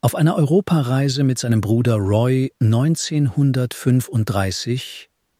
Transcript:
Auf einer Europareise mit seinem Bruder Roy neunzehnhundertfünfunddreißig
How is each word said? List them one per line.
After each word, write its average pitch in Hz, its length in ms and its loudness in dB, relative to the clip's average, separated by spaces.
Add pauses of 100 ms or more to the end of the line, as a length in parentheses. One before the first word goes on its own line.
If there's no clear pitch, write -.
Auf - 120 0
einer 160 220 2
Europareise 143 880 0
mit 127 160 0
seinem 117 200 0
Bruder 113 360 0
Roy 120 640 0
neunzehnhundertfünfunddreißig 123 2500 0 (300)